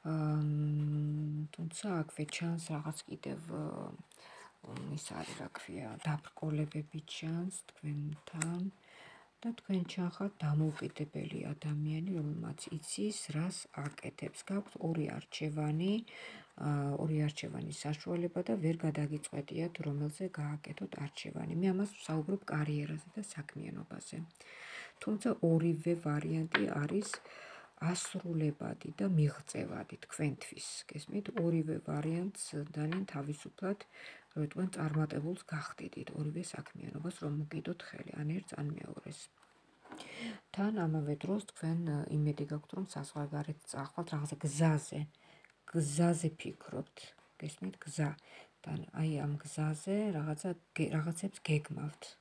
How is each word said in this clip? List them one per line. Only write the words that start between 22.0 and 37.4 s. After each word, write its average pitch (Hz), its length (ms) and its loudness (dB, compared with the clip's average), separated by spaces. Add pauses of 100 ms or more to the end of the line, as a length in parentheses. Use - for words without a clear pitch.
კარიერაზე 151 680 0
და 214 140 -6
საქმიანობაზე. - 920 -8 (800)
თუმცა 214 320 2 (120)
ორივე 165 560 6
ვარიანტი 160 760 2
არის 170 360 2 (680)
ასრულებადი 160 1160 0
და 196 160 2
მიღწევადი - 880 2
თქვენთვის. - 680 -2 (160)
გესმით? - 500 -4
ორივე 165 460 4
ვარიანტს 160 680 0 (200)
ძალიან 160 400 0
თავისუფლად, 151 840 -4 (420)
რომ 151 180 0
თქვენ 185 220 0
წარმატებულს 156 760 2
გახდიდით - 640 -6
ორივე 151 340 -2
საქმიანობას, - 720 -6
რომ 147 200 -2
მოგიდოთ 156 440 -2